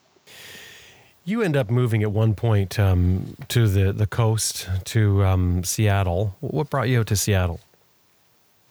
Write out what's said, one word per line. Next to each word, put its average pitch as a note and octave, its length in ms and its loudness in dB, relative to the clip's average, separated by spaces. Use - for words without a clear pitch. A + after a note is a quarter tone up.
You A3 200 -4
end D#3+ 120 0
up A#2+ 140 0
moving A#2 340 2
at G#2+ 80 -2
one A2 220 2
point, G#2 440 0
um, F#2 600 2
to A#2 220 2
the, G2 240 2
the G#2+ 140 -2
coast, - 600 -2
to, G2+ 380 2
um, F2+ 400 0
Seattle. G2 800 0
What C#3+ 280 -4
brought B2+ 200 -2
you B2 100 2
out A2 80 0
to G#2 80 -2
Seattle? F#2 460 0